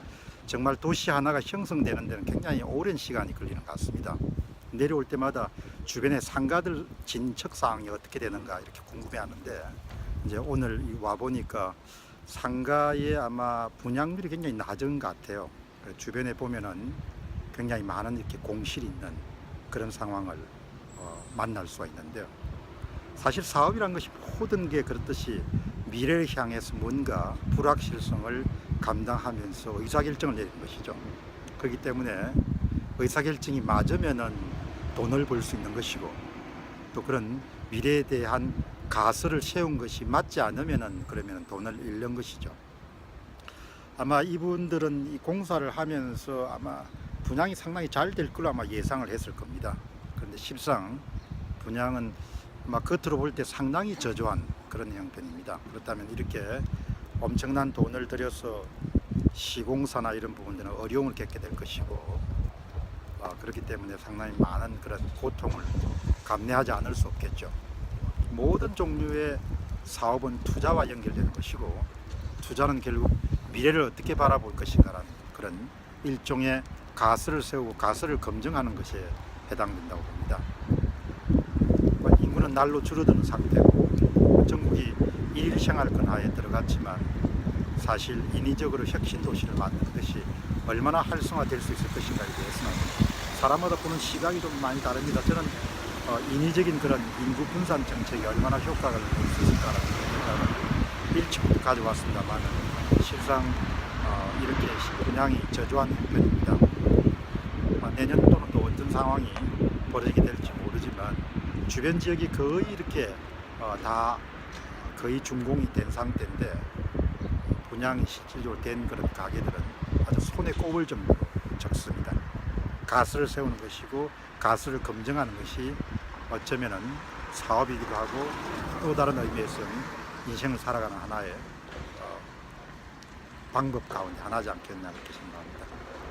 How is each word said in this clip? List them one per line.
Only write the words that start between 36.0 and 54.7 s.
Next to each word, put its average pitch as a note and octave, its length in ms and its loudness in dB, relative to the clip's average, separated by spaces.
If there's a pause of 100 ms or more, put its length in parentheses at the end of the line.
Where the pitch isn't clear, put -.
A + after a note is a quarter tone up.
또 A2+ 100 -4
그런 B2+ 360 -2 (300)
미래에 C#3+ 320 4
대한 B2 500 0 (360)
가설을 A#2 520 4
세운 D#3+ 380 0
것이 A#2 260 -6
맞지 C#3+ 360 2
않으면은 A2+ 640 0
그러면은 G2 400 -8
돈을 A2 320 -8
잃는 A#2+ 360 -6
것이죠. - 360 -8 (1500)
아마 C#3 220 4
이분들은 E3 840 0
이 D3 100 -6
공사를 E3 540 -2
하면서 C3+ 840 -4
아마 C#3 320 -8 (400)
분양이 E3+ 300 0
상당히 E3+ 340 -6
잘 D#3 220 2
될 E3+ 200 -2
걸로 D#3+ 200 0
아마 A#2 160 -2
예상을 G#2+ 420 -2
했을 G#2 260 -6
겁니다. - 400 -6 (420)
그런데 G#2 200 -8
실상 C3 640 -2 (600)
분양은 A#2+ 520 -2 (540)
아마 A#2 140 -2
겉으로 D#3+ 360 0
볼 C#3 160 0
때 C3+ 100 -4
상당히 D#3+ 540 -2
저조한 G#2+ 500 0 (220)
그런 A2 240 -6